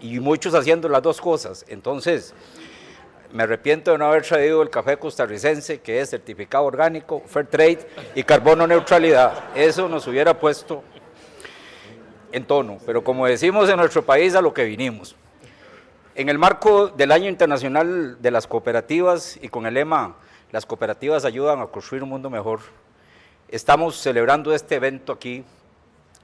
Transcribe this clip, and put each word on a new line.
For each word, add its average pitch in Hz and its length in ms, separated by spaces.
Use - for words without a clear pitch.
y 120 180
muchos 147 360
haciendo 156 340
las 135 140
dos 156 180
cosas. 147 480
Entonces, 135 640
me 113 120
arrepiento 147 500
de 156 60
no 147 80
haber 156 160
traído 156 400
el 147 80
café 135 280
costarricense, 143 840
que 113 180
es 139 80
certificado 110 560
orgánico, 151 600
fair 147 200
trade 160 400
y 135 80
carbono 156 440
neutralidad. 160 880
Eso 156 320
nos 165 200
hubiera 151 340
puesto 147 420
en 127 140
tono, 123 380
pero 117 200
como 127 220
decimos 185 440
en 196 60
nuestro 160 280
país, 175 300
a 190 60
lo 170 120
que 131 120
vinimos. 110 500
En 139 140
el 147 100
marco 202 500
del 139 240
Año 180 160
Internacional 151 920
de 120 100
las 113 160
Cooperativas 156 920
y 123 80
con 113 180
el 113 80
lema 139 420
"Las 110 160
cooperativas 127 580
ayudan 135 360
a 110 80
construir 131 340
un 135 60
mundo 131 200
mejor", 110 320
estamos 147 480
celebrando 139 580
este 151 200
evento 135 380
aquí 123 320